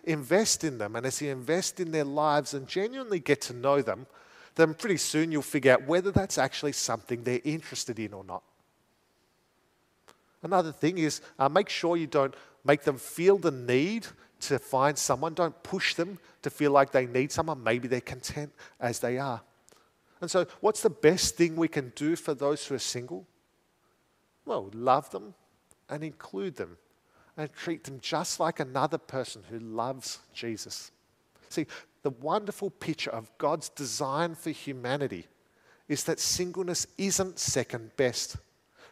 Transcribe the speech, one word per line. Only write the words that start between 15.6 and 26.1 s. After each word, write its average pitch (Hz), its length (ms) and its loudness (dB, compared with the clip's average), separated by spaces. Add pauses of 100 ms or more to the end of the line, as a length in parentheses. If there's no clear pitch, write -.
push - 300 -2
them 180 240 -4 (240)
to 143 80 -2
feel 147 200 2
like 139 220 8
they 127 140 4
need 127 260 0
someone. 156 320 -2
Maybe 120 240 2
they're 123 120 0
content 139 520 -10 (260)
as 120 220 -4
they 123 180 -2
are. 131 220 -4 (800)
And 175 100 -8
so 180 160 2 (140)
what's 214 220 2
the 220 80 6
best - 460 4
thing 165 200 4
we 165 120 2
can 131 280 -4
do 151 180 0
for 165 180 -4
those 143 320 0
who 139 120 -4
are - 20 -4
single? 143 480 -8 (1160)
Well, 120 280 -6
love 127 380 2
them, 196 240 -12 (540)
and 147 140 -8
include 175 540 -8